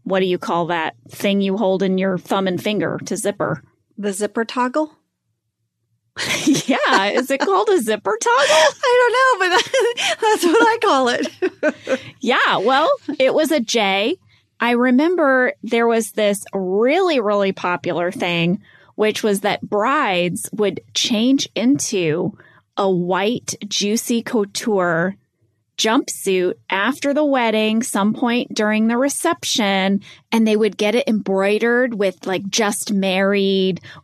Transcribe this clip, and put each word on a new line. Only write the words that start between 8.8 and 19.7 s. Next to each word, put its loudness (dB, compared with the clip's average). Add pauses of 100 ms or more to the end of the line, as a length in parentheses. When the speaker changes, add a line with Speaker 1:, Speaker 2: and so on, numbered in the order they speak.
Speaker 2:
don't 0
know, 0
but 0
that, -2
<laughs> -10
that's 2
what 4
I 2
call 2
it. -4
<laughs> -20
Speaker 1:
Yeah. 0
Well, 2 (280)
it 2
was 2
a 2
J. 0 (420)
I 0
remember 2 (100)
there 0
was 0
this 0 (100)
really, 2
really 0
popular -2
thing, -2 (340)
which -2
was 2
that -2
brides -2